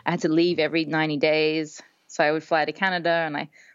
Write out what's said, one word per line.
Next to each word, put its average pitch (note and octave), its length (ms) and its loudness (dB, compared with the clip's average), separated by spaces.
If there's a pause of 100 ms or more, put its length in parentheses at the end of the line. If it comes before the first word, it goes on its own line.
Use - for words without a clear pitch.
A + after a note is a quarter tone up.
I D#3 60 -2
had E3+ 100 -4
to F3 80 0
leave E3+ 300 2
every D#3+ 260 0
ninety D#3 320 -2
days. D#3 640 0 (240)
So - 180 -2
I D3+ 80 4
would D#3 120 -2
fly D#3 220 0
to D#3 60 -2
Canada, F3 380 -2
and E3 260 0
I D3+ 140 -8 (260)